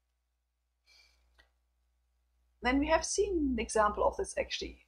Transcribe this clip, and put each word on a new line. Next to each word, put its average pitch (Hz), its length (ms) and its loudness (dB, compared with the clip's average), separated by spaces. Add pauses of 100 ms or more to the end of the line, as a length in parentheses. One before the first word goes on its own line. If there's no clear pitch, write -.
(2750)
Then 254 160 2
we 294 80 0
have 320 180 2
seen 339 480 0
an 226 60 0
example 208 480 2
of - 100 0
this 196 200 -6
actually. - 500 -8